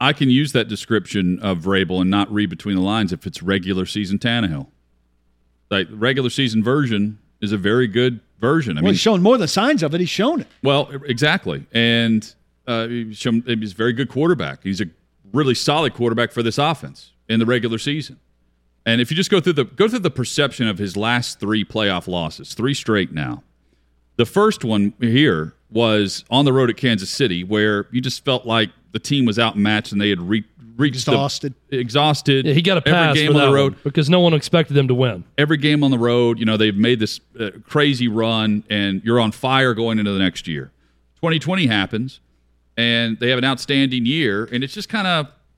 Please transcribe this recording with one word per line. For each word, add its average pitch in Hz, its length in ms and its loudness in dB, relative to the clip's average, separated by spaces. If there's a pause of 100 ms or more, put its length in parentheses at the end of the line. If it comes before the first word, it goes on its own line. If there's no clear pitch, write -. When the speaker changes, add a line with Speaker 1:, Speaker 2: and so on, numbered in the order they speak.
Speaker 1:
I 135 100 2
can 143 180 2
use 135 220 2
that 120 160 0
description 98 720 -2
of 95 200 -2
Vrabel 92 420 0
and 92 80 2
not 101 200 0
read 104 200 -2
between 95 260 -6
the 92 60 0
lines 98 320 -2
if - 120 -12
it's 85 160 -12
regular 92 440 -2
season 101 340 -4
Tannehill. 113 480 -4 (1040)
Like, 95 220 -2
regular 123 380 -2
season 110 340 0
version 113 560 0 (200)
is 101 140 -4
a 107 40 -2
very 113 300 2
good 120 320 0 (200)
version. 131 380 0
I 151 40 -2
Speaker 2:
Well, 175 40 0
Speaker 1:
mean, 196 100 4
Speaker 2:
he's 175 60 -2
shown 208 200 2
more 233 160 6
than 180 100 0
signs 226 360 0
of 147 100 -2
it. 170 80 -2
He's 170 80 -2
shown 254 320 0
it. - 60 -10 (160)
Speaker 1:
Well, 139 300 2
e-, 139 120 -10
exactly. 123 680 -2
And, 113 600 2 (340)
uh, 113 200 -4
he's 113 300 -8
shown, 117 280 0
he's 110 260 -4
a 92 40 -18
very 117 180 0
good 127 160 -4
quarterback. 127 540 0
He's 95 180 -4
a 98 40 -2 (460)
really 131 240 2
solid 147 380 0
quarterback 117 380 0
for 120 120 -4
this 113 140 -2
offense 143 540 -4 (180)
in 113 100 2
the 113 60 2
regular 113 320 0
season. 143 420 -6 (680)
And 233 160 2
if - 100 -2
you 160 40 -2
just 180 140 0
go 190 120 4
through 175 120 0
the, 139 120 0
go 214 240 0
through 240 100 -4
the 180 100 0
perception 131 580 -2
of 98 100 -2
his 95 180 -6
last 117 460 -2
three 107 240 -2
playoff 98 420 -2
losses, 82 460 -6
three 131 200 -2
straight 104 400 0
now. 65 300 -8 (720)
The 117 100 2
first 208 380 0
one 104 360 0
here 117 540 2 (160)
was 107 600 0
on 135 140 4
the 135 80 2
road 131 160 2
at 104 80 -4
Kansas 107 320 -2
City, 90 340 0
where 104 480 0
you 123 80 -2
just 127 240 -6
felt 127 220 -2
like 113 240 0 (240)
the 110 60 -6
team 139 260 0
was 107 120 0
outmatched 107 540 0
and 104 80 -2
they 104 100 0
had 90 120 -2
re-, 104 240 -2 (320)
reached 131 280 -2
the 147 60 0
Speaker 2:
Exhausted. 139 420 -2 (160)
Speaker 1:
exhausted. 139 760 0
Speaker 3:
Yeah, 151 80 2
he 160 80 4
got 185 160 2
a 143 100 0
Speaker 1:
Every 151 40 4
Speaker 3:
pass 165 240 4
Speaker 1:
game 151 120 2
Speaker 3:
for 151 60 4
Speaker 1:
on 147 80 6
the 139 60 4
Speaker 3:
that 139 60 6
Speaker 1:
road. 139 200 2
Speaker 3:
one - 100 -18
because 143 260 0
no 180 120 6
one 170 120 4
expected 151 420 0
them 139 120 4
to 123 60 2
win. 120 320 0 (120)
Speaker 1:
Every 151 200 2
game 147 260 2
on 135 80 4
the 123 80 2
road, 120 400 2
you 113 60 -2
know, 110 100 2
they've 107 200 2
made 117 260 4
this, - 180 -4 (180)
uh, 110 140 -6 (120)
crazy 139 440 0
run, 110 600 0
and 101 340 -2
you're 117 160 2
on 107 140 0
fire 131 400 0
going 113 260 -2
into 104 120 -2
the 95 80 -2
next 92 280 -2
year. 69 240 -8 (480)
Twenty 165 200 0
twenty 175 280 -2
happens, 110 540 -2 (560)
and 117 420 0
they 120 100 0
have 127 80 2
an 123 80 0
outstanding 135 600 0
year, 113 440 0
and 123 140 -4
it's 139 100 -10
just 208 140 -12
kinda, 180 460 -4 (240)